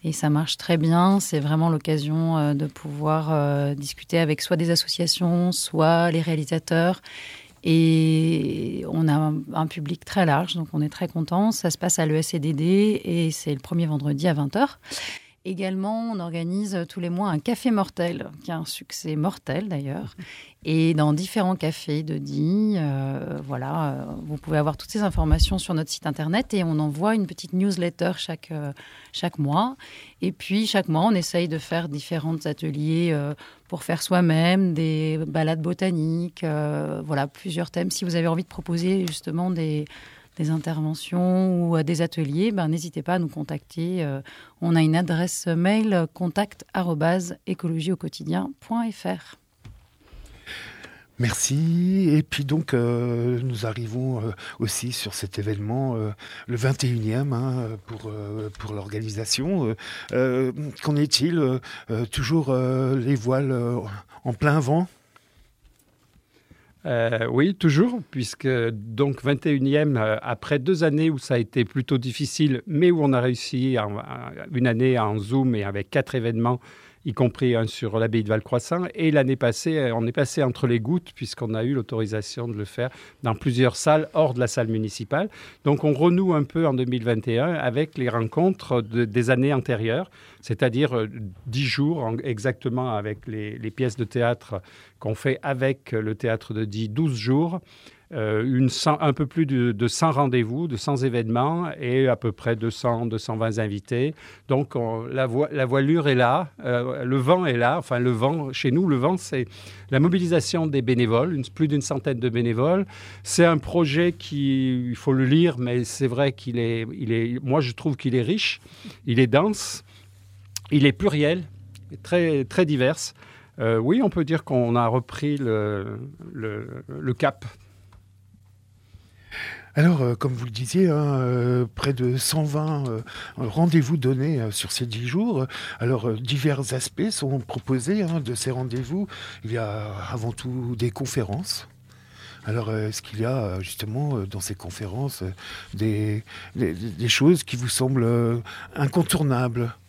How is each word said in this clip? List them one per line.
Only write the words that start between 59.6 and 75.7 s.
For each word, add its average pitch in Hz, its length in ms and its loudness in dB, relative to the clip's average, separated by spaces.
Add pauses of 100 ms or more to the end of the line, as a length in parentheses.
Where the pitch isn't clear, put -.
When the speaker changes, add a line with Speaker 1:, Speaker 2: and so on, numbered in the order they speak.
Speaker 2:
Euh, 107 80 -2 (360)
euh, 127 380 2 (320)
qu'en 151 140 2
est-il, 151 420 2
euh, 131 220 2 (320)
euh, 113 140 0
toujours, 139 420 0
euh, 131 500 2
les 127 160 2
voiles, 131 380 0
euh, 120 260 0 (460)
en 123 80 -2
plein 147 260 2
vent ? 156 300 2 (2000)
Speaker 3:
Euh, 117 460 0
oui, 147 240 2
toujours, 190 460 2 (100)
puisque 131 380 -6
donc 117 760 -2
vingt 139 240 0
et 156 60 4
unième, 139 440 2
euh, 110 240 2
après 123 380 -2
deux 156 240 0
années 160 280 4
où 143 80 -2
ça - 160 -2
a 120 40 4
été 117 260 0
plutôt 135 320 0
difficile, 127 720 0
mais 175 240 4
où 160 140 4
on 139 80 4
a 127 80 4
réussi 127 580 0
en, 104 200 -2
en, 120 40 -10 (500)
une 127 140 2
année 123 320 4
en 107 180 2
Zoom 123 380 2
et 104 80 0
avec 98 280 -4